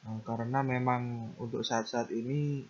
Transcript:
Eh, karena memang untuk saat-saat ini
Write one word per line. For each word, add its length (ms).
Eh, 160
karena 400
memang 720
untuk 240
saat-saat 480
ini 600